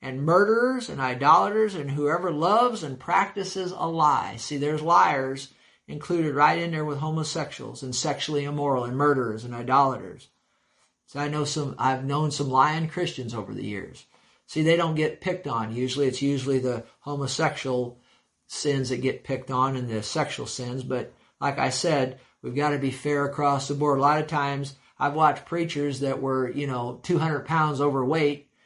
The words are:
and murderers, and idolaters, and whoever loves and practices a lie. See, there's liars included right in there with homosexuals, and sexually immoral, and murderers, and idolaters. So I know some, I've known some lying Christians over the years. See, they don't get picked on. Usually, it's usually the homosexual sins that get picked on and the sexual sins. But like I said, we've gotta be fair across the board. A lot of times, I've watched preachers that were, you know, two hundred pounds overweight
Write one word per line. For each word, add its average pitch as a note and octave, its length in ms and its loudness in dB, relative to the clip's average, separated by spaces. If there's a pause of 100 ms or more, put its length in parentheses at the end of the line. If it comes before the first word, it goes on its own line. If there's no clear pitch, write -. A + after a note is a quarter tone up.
and C3 200 -6
murderers, A3+ 680 4
and C#3 100 -8
idolaters, F#3 720 4
and C#3 160 -6
whoever D3+ 400 0
loves G3+ 520 2
and C3+ 180 -8
practices F#3 720 -2
a E3 140 -4
lie. D3 480 2
See, C#3+ 220 -6
there's D3+ 240 0
liars D3 720 2 (320)
included D3+ 480 -2
right D#3 240 6
in E3+ 120 -4
there D#3 140 -2
with D3 140 -4
homosexuals, D#3 840 -6
and B2+ 120 -8
sexually C#3+ 500 -2
immoral, C#3+ 400 0
and A#2+ 100 -4
murderers, B2+ 520 2
and A#2+ 80 -10
idolaters. A#2+ 760 0 (840)
So C#3 80 -10
I D3 100 -2
know D3 180 -2
some, C#3+ 320 -2
I've C3 260 0
known D3 260 0
some C#3+ 200 -2
lying D#3 360 4
Christians D3 460 -6
over G#2 220 -6
the G#2 100 -8
years. G#2 400 -8 (400)
See, - 160 -4
they E3 160 6
don't D#3+ 180 2
get D3+ 280 0
picked F3+ 260 -4
on. A2+ 260 -4
Usually, C3 320 0
it's B2+ 140 0
usually C#3 380 0
the B2 260 -2 (160)
homosexual C#3 1000 -2 (480)
sins C3+ 440 -2
that B2 100 -2
get B2+ 240 -2
picked C3+ 260 -6
on C3 240 2
and B2 140 -4
the A2 140 -4
sexual C#3 440 -4
sins. B2 360 -8
But B2+ 320 -6 (260)
like C#3 180 -2
I C3 120 0
said, C3+ 500 0 (220)
we've B2 120 -8
gotta C#3+ 220 0
be C3+ 140 0
fair C#3+ 340 -2
across C#3+ 440 0
the D3 60 -2
board. C#3+ 240 2
A C3+ 40 2
lot D3+ 180 4
of D3+ 60 -2
times, C#3+ 480 -4 (240)
I've C#3+ 160 0
watched D#3 320 4
preachers D3 540 -2
that C3+ 200 -2
were, C3 300 0
you C#3+ 160 -4
know, B2+ 360 -4
two F3 160 2
hundred D#3 280 0
pounds D3+ 340 2
overweight C#3+ 680 2 (160)